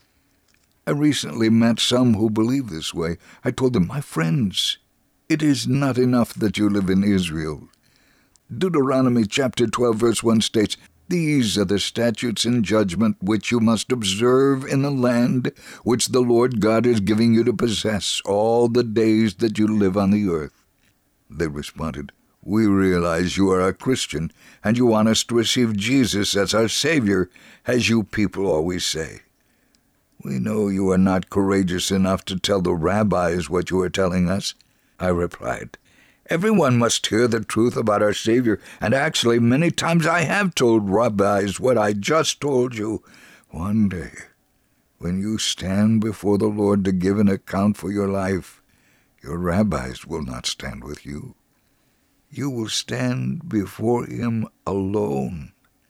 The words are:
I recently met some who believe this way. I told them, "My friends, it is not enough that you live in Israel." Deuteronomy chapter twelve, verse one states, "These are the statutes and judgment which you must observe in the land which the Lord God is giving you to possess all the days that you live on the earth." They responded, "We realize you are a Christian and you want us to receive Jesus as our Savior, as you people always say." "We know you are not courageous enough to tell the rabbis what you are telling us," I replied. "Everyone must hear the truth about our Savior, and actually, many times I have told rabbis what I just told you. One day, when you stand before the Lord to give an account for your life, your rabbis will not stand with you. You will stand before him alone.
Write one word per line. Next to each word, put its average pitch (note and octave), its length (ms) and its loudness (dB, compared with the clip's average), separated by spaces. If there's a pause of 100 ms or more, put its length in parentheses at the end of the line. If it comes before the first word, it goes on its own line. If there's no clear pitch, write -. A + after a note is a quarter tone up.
(880)
I D3+ 60 -2
recently C#3 580 0
met A2+ 280 4
some B2 360 2
who A2 160 2
believe A#2 380 0
this D#2+ 240 -8
way. E2+ 260 -4 (260)
I B2+ 80 -4
told B2+ 220 0
them, F2+ 120 2
"My C3 140 -6
friends, D#3 760 -2 (500)
it D#3 120 0
is C3+ 280 0
not C3 300 0
enough B2+ 360 2
that G#2+ 240 -2
you G#2 100 2
live G2 220 0
in G2 140 2
Israel." D#2+ 640 -2 (880)
Deuteronomy C3 680 2
chapter B2 420 0
twelve, A2+ 300 0
verse A#2 240 0
one A2+ 180 2
states, G#2 360 0 (320)
"These D3+ 500 0
are G2+ 80 2
the G2+ 120 0
statutes A#2 680 -2
and A#2 200 0
judgment G#2 560 0
which G2+ 320 -2
you A#2+ 80 2
must A2+ 320 0
observe B2+ 720 2
in C#3 180 -2
the C#3+ 80 0
land B2+ 600 0 (320)
which A#2+ 240 0
the B2+ 140 2
Lord A#2+ 380 2
God A2+ 260 2
is A#2 140 4
giving G#2+ 340 4
you A2+ 100 4
to A#2 80 2
possess G#2+ 720 -2
all A2+ 420 2
the A#2+ 160 2
days A2 520 2
that A2 240 -2
you G#2+ 100 2
live G2+ 280 2
on G2 140 2
the G#2 180 2
earth." D#2 360 -6 (640)
They D#2+ 180 -4
responded, C#2+ 640 -8 (320)
"We G#2+ 240 0
realize F2+ 720 2
you F#2+ 140 4
are F#2 180 2
a F#2 60 -2
Christian - 580 -4 (320)
and G#2+ 120 2
you B2 100 2
want A2 220 4
us A2 160 2
to A#2 120 -2
receive A2+ 400 0
Jesus G#2 580 0
as G2 200 0
our A2 140 2
Savior, G2+ 600 0 (360)
as A#2 240 0
you A2+ 120 2
people G2 440 -4
always F2 380 -2
say." D2 360 -8 (1040)
"We - 160 -6
know G#2+ 300 -2
you F#2+ 220 0
are F#2 80 2
not F#2+ 320 2
courageous G2 600 0
enough F#2+ 360 0
to F#2+ 120 -6
tell G2+ 220 0
the F2+ 140 0
rabbis F2+ 720 0
what E2+ 220 -2
you F#2 100 0
are F2+ 100 -2
telling F2+ 380 0
us," F#2+ 260 -4 (440)
I F2+ 100 -4
replied. E2+ 720 -4 (480)
"Everyone E3 520 2
must - 280 0
hear A2+ 200 2
the A2+ 140 0
truth A2+ 360 0
about G#2+ 260 0
our G#2 100 2
Savior, A2+ 480 0 (200)
and A2 120 -2
actually, C3+ 460 2
many C3 320 2
times E3 360 0
I E3+ 140 2
have F3+ 340 -2
told A2+ 360 2
rabbis G2+ 680 2
what B2 200 2
I G#2 160 2
just D3 460 -2
told B2+ 360 0
you. G#2+ 260 -6 (460)
One G#2 400 0
day, F2 240 -8 (840)
when F2+ 220 -4
you G#2+ 180 -4
stand G#2+ 640 0
before G#2 380 0
the G#2 80 0
Lord G#2 380 2
to G2 80 2
give F#2 260 0
an G#2 100 4
account G2 500 0
for F#2 120 -8
your G2+ 180 -2
life, F#2+ 540 -4 (600)
your D2+ 160 -8
rabbis F2 680 -2
will D#2+ 160 -8
not B1 240 -10
stand A#1 380 -10
with - 220 -14
you. D2 280 -14 (960)
You B2+ 180 -8
will A2+ 200 -6
stand B2+ 800 -4
before G#2+ 560 -2
him A#2 420 -6 (200)
alone. F#2+ 840 -4 (360)